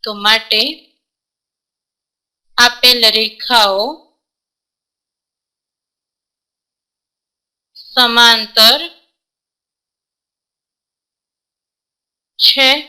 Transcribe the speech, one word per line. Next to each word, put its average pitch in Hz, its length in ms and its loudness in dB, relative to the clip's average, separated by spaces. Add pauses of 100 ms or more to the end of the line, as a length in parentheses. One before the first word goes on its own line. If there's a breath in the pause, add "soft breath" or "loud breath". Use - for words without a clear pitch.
તો 220 60 -12 (160)
માટે 220 360 0 (2000)
આપેલ 247 360 0 (180)
રેખાઓ 214 680 0 (4000)
સમાંતર 233 880 2 (3750)
છે. 269 220 0 (200)